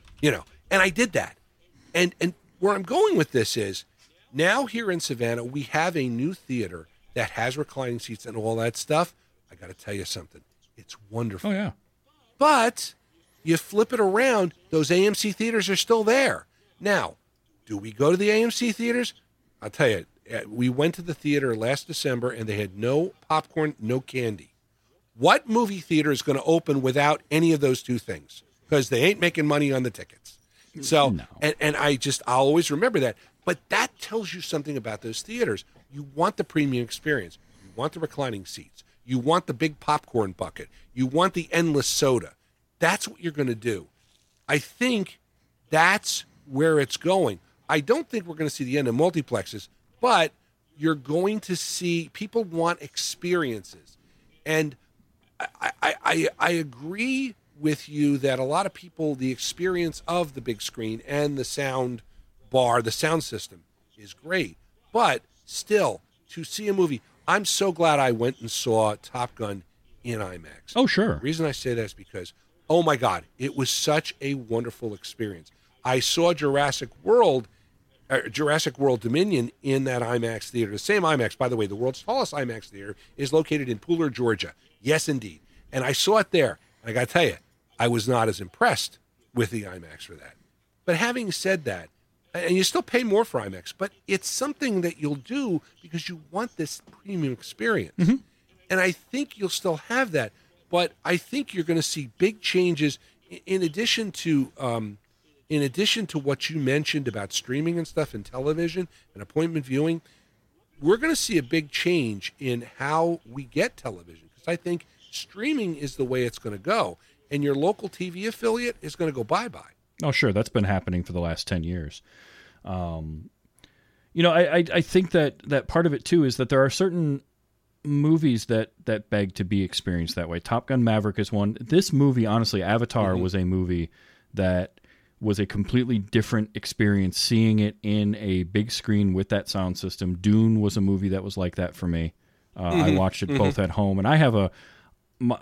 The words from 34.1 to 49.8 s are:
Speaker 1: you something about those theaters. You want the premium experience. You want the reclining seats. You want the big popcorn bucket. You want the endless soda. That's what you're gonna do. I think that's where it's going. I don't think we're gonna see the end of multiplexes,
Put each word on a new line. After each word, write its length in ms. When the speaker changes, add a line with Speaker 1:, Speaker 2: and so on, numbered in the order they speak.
Speaker 1:
you 80
something 340
about 260
those 200
theaters. 420
You 220
want 220
the 60
premium 400
experience. 540
You 120
want 180
the 60
reclining 460
seats. 380
You 140
want 260
the 80
big 260
popcorn 540
bucket. 340
You 120
want 300
the 160
endless 360
soda. 460
That's 280
what 140
you're 100
gonna 240
do. 320
I 80
think 640
that's 560
where 340
it's 180
going. 420
I 100
don't 300
think 160
we're 100
gonna 140
see 140
the 160
end 80
of 80
multiplexes, 760